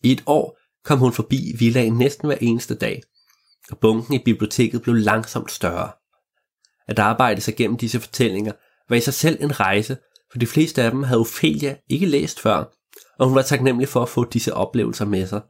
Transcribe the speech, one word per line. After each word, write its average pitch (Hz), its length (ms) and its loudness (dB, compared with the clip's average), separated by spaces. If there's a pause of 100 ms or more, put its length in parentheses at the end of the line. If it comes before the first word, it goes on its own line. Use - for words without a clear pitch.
I 123 80 4
et 131 140 0
år 156 320 0 (260)
kom 143 160 2
hun 123 140 4
forbi 135 460 -4
villaen 117 340 2
næsten 135 340 0
hver 139 140 0
eneste 117 340 -2
dag, - 260 -6 (680)
og - 60 -14
bunken 113 360 2
i 127 100 0
biblioteket 113 580 0
blev 120 140 0
langsomt 110 560 0
større. - 400 -4 (960)
At 107 120 -4
arbejde 110 420 2
sig - 140 -6
gennem 117 220 0
disse 117 220 -4
fortællinger 104 520 -2 (380)
var 120 60 2
i - 60 4
sig 131 120 -2
selv 160 300 0
en 143 160 -4
rejse, 104 380 0 (340)
for - 60 -10
de 117 100 0
fleste 156 360 0
af 117 80 2
dem 131 120 -4
havde 127 160 2
Ophelia 143 560 -2 (140)
ikke 165 160 0
læst 147 340 -2
før, 101 240 0 (560)
og 131 80 4
hun 131 80 4
var 135 60 6
taknemmelig 131 480 0
for 123 120 0
at 123 80 -2
få 120 160 0
disse - 280 -4
oplevelser 107 520 -2
med 95 220 -2
sig. 104 220 -6